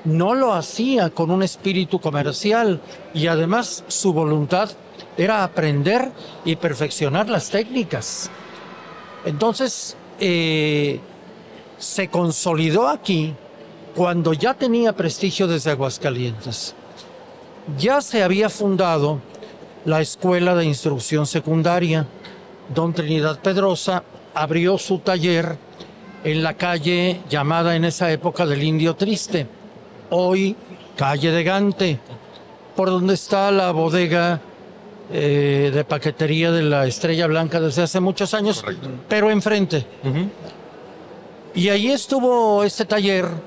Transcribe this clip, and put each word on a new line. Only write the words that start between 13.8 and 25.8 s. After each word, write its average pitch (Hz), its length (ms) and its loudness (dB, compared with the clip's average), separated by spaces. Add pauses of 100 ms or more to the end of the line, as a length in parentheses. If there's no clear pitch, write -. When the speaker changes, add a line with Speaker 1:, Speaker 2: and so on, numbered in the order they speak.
Speaker 1:
cuando 170 380 2
ya 220 220 0
tenía 233 380 2
prestigio 185 540 -2
desde 160 240 0
Aguascalientes. 123 1000 -4 (1040)
Ya 254 240 2
se 220 220 0
había 196 260 2
fundado 175 680 2 (680)
la 160 160 2
Escuela 180 540 2
de 170 100 2
Instrucción 147 600 0
Secundaria. 160 800 2 (680)
Don 165 200 0
Trinidad 156 460 0
Pedrosa 190 640 0 (300)
abrió 165 440 2
su 185 220 -2
taller 170 580 0 (680)